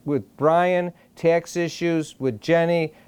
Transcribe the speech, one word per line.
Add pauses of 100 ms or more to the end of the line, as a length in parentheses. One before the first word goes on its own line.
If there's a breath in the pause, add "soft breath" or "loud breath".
with
Brian, (220 soft breath)
tax
issues
with
Jenny, (140)